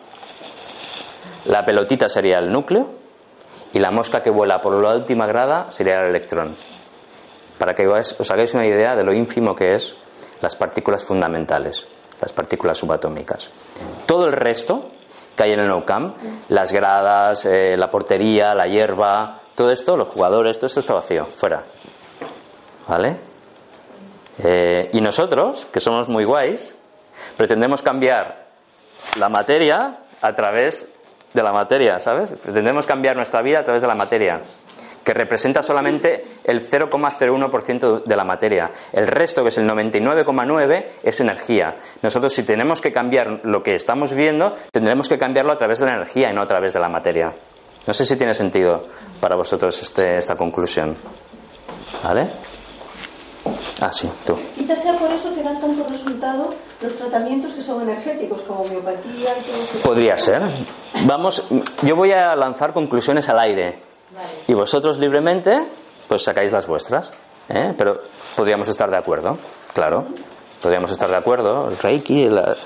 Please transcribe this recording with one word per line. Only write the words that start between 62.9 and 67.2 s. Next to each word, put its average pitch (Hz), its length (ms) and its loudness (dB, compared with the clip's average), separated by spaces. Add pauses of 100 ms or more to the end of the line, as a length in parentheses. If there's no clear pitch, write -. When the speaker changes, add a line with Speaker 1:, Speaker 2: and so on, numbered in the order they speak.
Speaker 1:
al 113 100 4
aire. 95 400 2 (360)
Speaker 2:
Vale. - 140 -14 (200)
Speaker 1:
Y 123 60 6
vosotros 139 440 2
libremente, 175 640 2 (460)
pues - 160 0
sacáis 101 260 0
las 98 160 0
vuestras, 113 460 -4 (360)